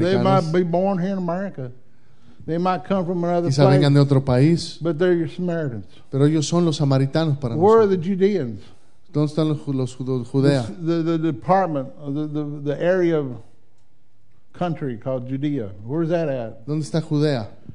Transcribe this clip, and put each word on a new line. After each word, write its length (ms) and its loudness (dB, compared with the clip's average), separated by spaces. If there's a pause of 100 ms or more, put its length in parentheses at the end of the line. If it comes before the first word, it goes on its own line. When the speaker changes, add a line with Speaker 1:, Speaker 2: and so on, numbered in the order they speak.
(180)
Speaker 1:
might 220 6
Speaker 2:
americanos. 120 0
Speaker 1:
be 120 4
born 360 0
here 120 -2
in 80 -2
America. 520 -4 (760)
They 140 -2
might 260 0
come 220 0
from 160 -2
another 260 2
Speaker 2:
Quizá 160 4
Speaker 1:
place. 140 8
Speaker 2:
vengan 140 6
de 60 8
otro 240 4
país. 560 4
Speaker 1:
But 200 -2
they're 180 4
your 120 -2
Samaritans. 580 -4 (240)
Speaker 2:
Pero 140 4
ellos 220 4
son 160 2
los 140 2
samaritanos 640 2
para 160 -4
Speaker 1:
Where 240 8
are 80 6
the 100 2
Speaker 2:
nosotros. 220 -2
Speaker 1:
Judeans? 420 0 (500)
Speaker 2:
¿Dónde 200 0
están 180 2
los 120 -2
ju-, 120 -4
los 220 -4
ju-, 300 -4
Judea? 380 2
Speaker 1:
The, 380 -2
the, 20 0
the 140 0
department, 720 0 (100)
uh, 120 -8
the, 160 -4
the, 340 -6 (140)
the 80 -4
area 340 2
of 200 -4 (1160)
country 440 -4
called 300 -6
Judea. 440 -4 (120)
Where's 260 -2
that 200 0
at? 380 -8
Speaker 2:
¿Dónde 160 -4
está 180 -2
Judea? 480 0 (260)